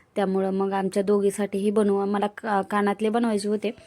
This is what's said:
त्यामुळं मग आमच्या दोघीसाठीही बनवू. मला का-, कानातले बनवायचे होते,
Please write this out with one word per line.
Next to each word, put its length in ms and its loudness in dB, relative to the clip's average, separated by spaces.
त्यामुळं 380 0
मग 200 -2
आमच्या 300 -2
दोघीसाठीही 680 0
बनवू. 340 2
मला 220 0
का-, 340 -4
कानातले 480 0
बनवायचे 380 0
होते, 240 -2